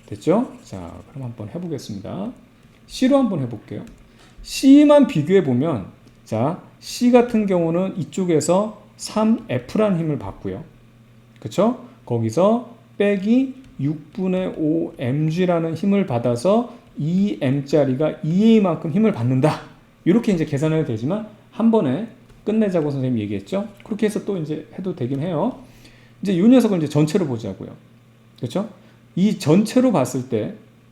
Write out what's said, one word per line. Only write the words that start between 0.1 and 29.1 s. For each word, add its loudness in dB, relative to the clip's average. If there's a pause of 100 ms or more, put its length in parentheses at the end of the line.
자, -14 (160)
그럼 -14
한번 -12
해보겠습니다. -10 (540)
C로 0
한번 -2
해볼게요. -12 (580)
C만 6
비교해보면, 0 (380)
자, -4 (180)
C 0
같은 4
경우는 0
이쪽에서 0 (140)
삼 -2
에프라는 0
힘을 -2
받고요. -10 (760)
그쵸? -2 (220)
거기서 0 (220)
빼기 0 (260)
육분의 -4
오 -2
엠지라는 0
힘을 0
받아서 0 (220)
이 0
엠짜리가 0
이 2
에이만큼 4
힘을 2
받는다. 0 (440)
이렇게 2
이제 0
계산해도 0
되지만 -4 (240)
한 2
번에 0 (360)
끝내자고 0
선생님이 -2
얘기했죠. -6 (160)
그렇게 -4
해서 -4
또 -4
이제 -8 (100)
해도 -8
되긴 -4
해요. -4 (640)
이제 -2
이 0
녀석을 6
이제 -2
전체로 2
보자고요. -8 (680)
그쵸? -6 (460)